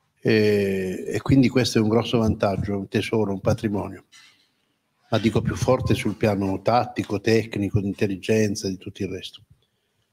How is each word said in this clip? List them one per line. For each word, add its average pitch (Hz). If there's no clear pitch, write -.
e, 101
e -
quindi 135
questo 120
è 113
un 107
grosso 117
vantaggio, 104
un 98
tesoro, 104
un 95
patrimonio, 101
ma 113
dico 107
più 104
forte 127
sul 104
piano 95
tattico, 113
tecnico, 107
di 98
intelligenza, 101
di 92
tutto -
il 90
resto. -